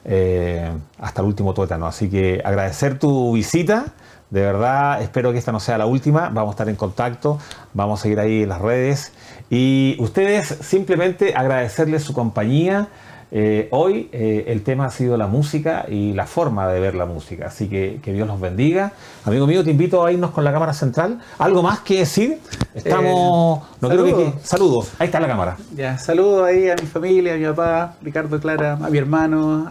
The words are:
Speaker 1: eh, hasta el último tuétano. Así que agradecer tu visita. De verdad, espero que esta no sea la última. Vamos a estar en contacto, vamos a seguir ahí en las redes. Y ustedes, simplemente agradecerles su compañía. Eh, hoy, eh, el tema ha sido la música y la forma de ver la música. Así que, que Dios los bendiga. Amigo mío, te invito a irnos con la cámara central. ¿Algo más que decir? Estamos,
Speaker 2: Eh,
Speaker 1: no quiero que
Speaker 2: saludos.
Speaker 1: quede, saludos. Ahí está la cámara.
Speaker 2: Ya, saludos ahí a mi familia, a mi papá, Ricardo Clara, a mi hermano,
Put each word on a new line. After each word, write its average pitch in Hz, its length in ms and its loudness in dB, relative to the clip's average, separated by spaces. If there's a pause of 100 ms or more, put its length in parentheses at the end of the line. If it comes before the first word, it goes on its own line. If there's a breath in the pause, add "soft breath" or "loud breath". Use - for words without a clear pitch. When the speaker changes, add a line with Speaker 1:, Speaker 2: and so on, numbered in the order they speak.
Speaker 1:
eh, 87 640 0 (300)
hasta - 200 -8
el 98 60 0
último 101 260 0
tuétano. 85 320 -2
Así 95 240 -4
que 95 360 0
agradecer 98 520 -2
tu 131 360 2
visita. 175 540 0 (420 loud breath)
De 98 120 0
verdad, 127 600 2
espero 120 320 0
que 120 60 -2
esta 120 120 -4
no 110 80 -2
sea 117 180 -2
la 107 100 0
última. 147 420 2
Vamos 110 200 -2
a - 20 -6
estar 107 180 -4
en 101 80 -2
contacto, 120 600 -4 (340 loud breath)
vamos 101 260 -2
a - 40 -6
seguir 104 180 2
ahí 110 220 2
en 101 60 0
las 87 120 -4
redes. 127 500 0 (380 loud breath)
Y 135 500 2
ustedes, 190 480 0 (140)
simplemente 185 720 0
agradecerles 135 680 0
su 135 100 -8
compañía. 143 760 0 (440 loud breath)
Eh, 107 380 0
hoy, 190 420 0
eh, 110 360 -2
el 107 160 -2
tema 135 220 0
ha 123 40 -4
sido 123 260 -2
la 107 120 0
música 151 600 -2
y 104 260 -2
la 98 120 -2
forma 113 420 0
de 92 120 0
ver 95 160 0
la 90 100 -2
música. 82 400 -10
Así 104 240 -6
que, 98 320 -4
que 101 100 -8
Dios 104 160 -2
los 101 140 -6
bendiga. 151 520 0 (300 loud breath)
Amigo 127 220 2
mío, 170 180 4
te 156 60 0
invito 175 340 4
a 175 80 4
irnos 175 200 0
con 151 120 -2
la 143 80 2
cámara 156 220 0
central. 165 460 -2 (180 loud breath)
¿Algo 180 240 4
más 196 200 0
que 190 180 2
decir? 214 400 0 (340 loud breath)
Estamos, 180 840 2
Speaker 2:
Eh, - 20 -12 (200 loud breath)
Speaker 1:
no 123 80 0
quiero 180 140 4
que 180 60 4
Speaker 2:
saludos. 160 240 2
Speaker 1:
quede, 143 100 -10
saludos. 151 540 2
Ahí 165 80 0
está 165 140 0
la 160 80 0
cámara. 90 300 -2 (180)
Speaker 2:
Ya, 131 240 -4
saludos 190 480 4
ahí 185 240 4
a 175 40 0
mi 165 120 -4
familia, 175 480 2
a - 20 -2
mi 156 80 -2
papá, 165 560 0
Ricardo 151 380 -4
Clara, 151 420 -2
a 156 80 -4
mi 147 80 2
hermano, 156 720 0